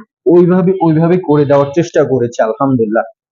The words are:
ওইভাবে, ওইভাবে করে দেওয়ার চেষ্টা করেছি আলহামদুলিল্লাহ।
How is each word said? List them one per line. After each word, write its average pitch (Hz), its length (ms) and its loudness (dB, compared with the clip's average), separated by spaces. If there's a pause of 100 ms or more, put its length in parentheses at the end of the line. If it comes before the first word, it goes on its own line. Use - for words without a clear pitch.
(260)
ওইভাবে, 180 560 2
ওইভাবে 165 360 2
করে 151 280 0
দেওয়ার 139 300 2
চেষ্টা 165 280 0
করেছি 120 380 -2
আলহামদুলিল্লাহ। 113 640 -2 (280)